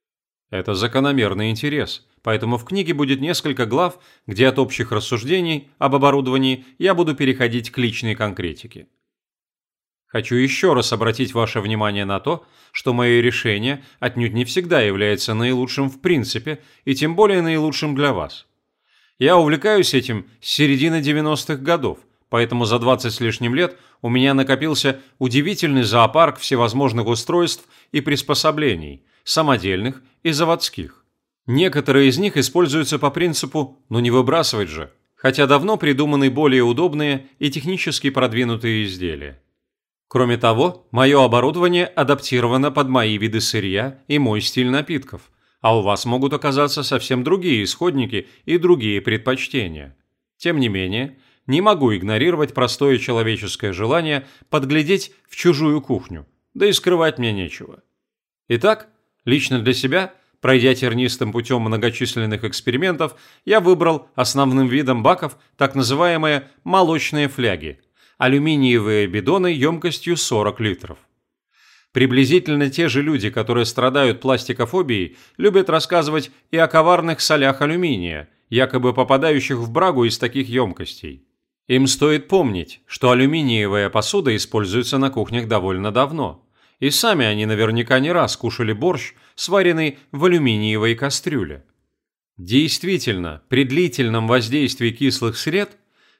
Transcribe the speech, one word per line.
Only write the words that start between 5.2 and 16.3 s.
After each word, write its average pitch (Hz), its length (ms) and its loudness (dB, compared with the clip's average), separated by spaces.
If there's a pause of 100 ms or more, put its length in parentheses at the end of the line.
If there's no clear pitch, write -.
об 139 160 2
оборудовании 135 680 2 (120)
я 185 160 2
буду 165 200 0
переходить 120 580 -2
к - 60 -14
личной 113 380 -2
конкретике. 90 720 -8 (1160)
Хочу 113 300 -4
еще 135 380 2
раз 120 200 0
обратить 113 400 -2
ваше 117 260 -2
внимание 104 460 -2
на 98 160 -4
то, 160 240 -6 (260)
что - 220 -4
мое 120 280 4
решение 117 640 -2 (160)
отнюдь 117 340 -4
не 120 120 -2
всегда 175 340 0
является 104 540 0
наилучшим 127 560 -2
в 135 100 -14
принципе 143 640 -2 (240)